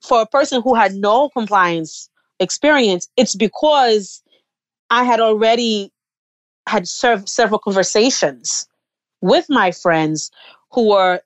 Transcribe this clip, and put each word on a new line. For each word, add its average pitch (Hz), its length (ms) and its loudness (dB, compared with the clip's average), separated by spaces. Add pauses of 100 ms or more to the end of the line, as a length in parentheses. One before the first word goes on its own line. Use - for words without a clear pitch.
for 233 200 2
a 220 40 0
person 277 360 -2
who 240 140 0
had 202 200 2
no 214 340 0
compliance 185 800 -2 (300)
experience, 214 680 0 (100)
it's 226 180 0
because 226 840 0 (680)
I 240 140 0
had 233 160 2
already 220 720 0 (760)
had 180 200 -4
sev-, 226 400 -2
several 214 320 -2
conversations 190 1080 -2 (540)
with 262 280 2
my 214 220 2
friends 160 600 -2 (400)
who 226 180 0
were, 185 360 2